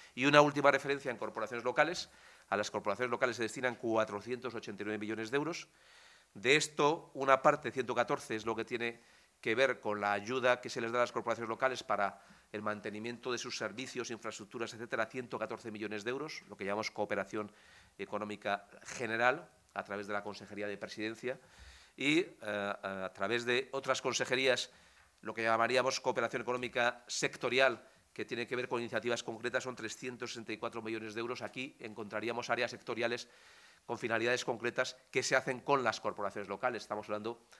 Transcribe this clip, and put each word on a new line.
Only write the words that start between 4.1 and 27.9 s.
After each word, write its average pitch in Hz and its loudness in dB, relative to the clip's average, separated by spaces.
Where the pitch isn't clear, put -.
ochenta 107 -8
y 101 -6
nueve 107 -2
millones 110 -6
de 131 2
euros. 151 -4
De 120 4
esto, 151 2
una 135 6
parte, 147 6
ciento 123 -2
catorce, 120 2
es 107 -6
lo 113 2
que 110 -2
tiene 117 -4
que 117 2
ver 123 4
con 104 -2
la 101 4
ayuda 123 2
que 120 -8
se 127 -4
les 117 -2
da 123 2
a 120 6
las 117 0
corporaciones 113 -2
locales 120 0
para 101 0
el 107 -6
mantenimiento 107 -6
de 117 -2
sus 123 -8
servicios, 117 -6
infraestructuras, 110 -8
etcétera, 113 -2
ciento 123 -6
catorce 110 -6
millones 104 -6
de 117 -2
euros, 139 -6
lo 101 -14
que - -8
llamamos 101 -2
cooperación 104 -2
económica 104 -4
general, 123 2
a 98 -2
través 101 -6
de 104 -6
la 101 -2
Consejería 104 -8
de 101 -6
Presidencia, 110 -6
y, 143 4
eh, 208 -4
a 101 -4
través 113 0
de 123 2
otras 131 0
consejerías, 127 2
lo 107 -6
que 113 -4
llamaríamos 120 4
cooperación 120 0
económica 123 0
sectorial, 127 2